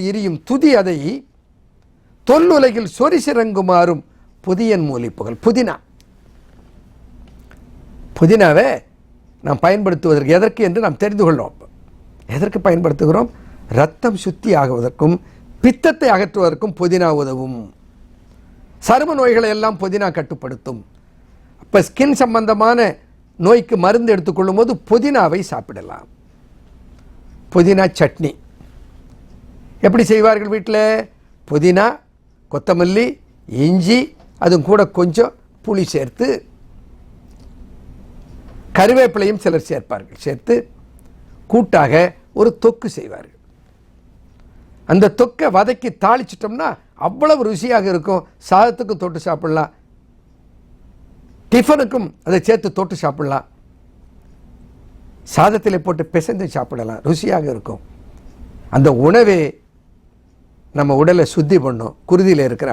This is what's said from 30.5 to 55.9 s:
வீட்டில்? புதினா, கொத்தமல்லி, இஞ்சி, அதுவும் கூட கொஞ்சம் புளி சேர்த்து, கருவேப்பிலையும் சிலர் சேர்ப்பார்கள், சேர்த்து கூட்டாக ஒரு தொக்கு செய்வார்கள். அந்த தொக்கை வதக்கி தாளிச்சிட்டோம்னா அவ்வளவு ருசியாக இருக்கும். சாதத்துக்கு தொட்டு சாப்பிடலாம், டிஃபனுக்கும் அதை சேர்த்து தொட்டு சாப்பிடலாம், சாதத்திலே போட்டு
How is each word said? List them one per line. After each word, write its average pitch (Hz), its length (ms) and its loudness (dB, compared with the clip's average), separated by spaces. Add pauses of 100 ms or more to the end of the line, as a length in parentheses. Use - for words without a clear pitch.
வீட்டில்? 214 280 -2 (640)
புதினா, 180 400 2 (640)
கொத்தமல்லி, 180 540 0 (600)
இஞ்சி, 185 340 2 (440)
அதுவும் 165 260 2
கூட 208 120 4 (160)
கொஞ்சம் 180 360 0 (320)
புளி 196 180 -2 (100)
சேர்த்து, 135 340 -4 (2500)
கருவேப்பிலையும் 214 640 2
சிலர் 165 260 -2
சேர்ப்பார்கள், 113 560 -10
சேர்த்து 143 300 -2 (960)
கூட்டாக 175 420 2 (460)
ஒரு 233 100 4 (140)
தொக்கு 233 240 0 (100)
செய்வார்கள். - 420 -18 (1500)
அந்த 196 280 4
தொக்கை 254 360 0
வதக்கி 220 340 0 (140)
தாளிச்சிட்டோம்னா 233 680 -2 (380)
அவ்வளவு 277 420 0
ருசியாக 214 440 -2
இருக்கும். 175 320 -4 (240)
சாதத்துக்கு 214 540 2
தொட்டு 165 240 -8
சாப்பிடலாம், 156 440 -4 (1800)
டிஃபனுக்கும் 247 560 2 (200)
அதை 180 120 2 (100)
சேர்த்து 202 200 0 (100)
தொட்டு 190 240 -6
சாப்பிடலாம், 139 440 -6 (1900)
சாதத்திலே 196 500 0
போட்டு 165 280 -4